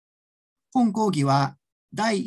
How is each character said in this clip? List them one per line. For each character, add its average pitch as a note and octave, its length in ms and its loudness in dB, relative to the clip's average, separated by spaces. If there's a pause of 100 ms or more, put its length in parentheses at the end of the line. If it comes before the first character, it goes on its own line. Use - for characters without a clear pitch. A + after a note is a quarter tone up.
(720)
本 A#3+ 180 2
講 A3 160 0
義 D3 160 0
は C#3 320 0 (380)
第 G#3+ 340 -2